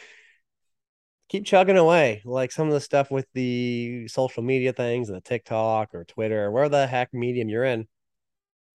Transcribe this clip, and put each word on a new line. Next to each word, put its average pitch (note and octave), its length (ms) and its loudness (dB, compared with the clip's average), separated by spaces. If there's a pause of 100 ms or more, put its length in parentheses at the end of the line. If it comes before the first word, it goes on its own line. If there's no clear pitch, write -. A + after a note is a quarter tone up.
(1300)
Keep G3+ 160 -6
chugging F#3+ 320 6
away. D#3+ 480 4
Like, B2+ 260 -4
some D#3+ 160 -2
of D3+ 60 2
the C#3 80 0
stuff C#3 300 0
with C3+ 220 -4
the B2 720 -4
social C3 340 -4
media B2+ 320 0
things A#2+ 360 -2
and F#2+ 60 -10
the F#2 60 -12
TikTok A2 720 -2
or - 120 -12
Twitter A2 400 -4
or G2+ 60 -4
where C#3 180 0
the C#3 180 2
heck B2 260 -4
medium A#2+ 360 -4
you're A2+ 160 -2
in, A2+ 220 -2 (880)